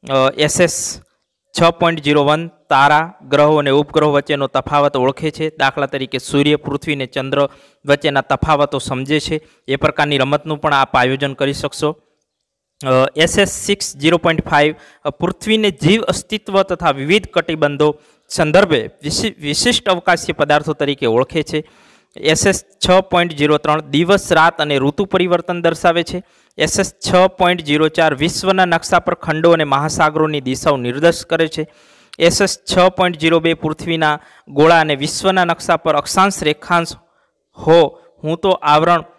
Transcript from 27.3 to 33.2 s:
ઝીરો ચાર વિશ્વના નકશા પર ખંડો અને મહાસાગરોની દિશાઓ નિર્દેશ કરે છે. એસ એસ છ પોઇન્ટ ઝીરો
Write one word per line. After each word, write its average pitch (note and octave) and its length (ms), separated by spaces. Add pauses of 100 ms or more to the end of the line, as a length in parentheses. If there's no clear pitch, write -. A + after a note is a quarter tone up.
ઝીરો D3+ 220
ચાર D#3 260
વિશ્વના F#3 520
નકશા F3 340
પર - 140
ખંડો E3 380
અને D#3+ 120
મહાસાગરોની D3+ 760
દિશાઓ C3 360
નિર્દેશ C#3 480
કરે D#3+ 220
છે. D#3 200 (520)
એસ E3+ 220
એસ - 180 (120)
છ F3+ 160
પોઇન્ટ F3+ 320
ઝીરો E3 200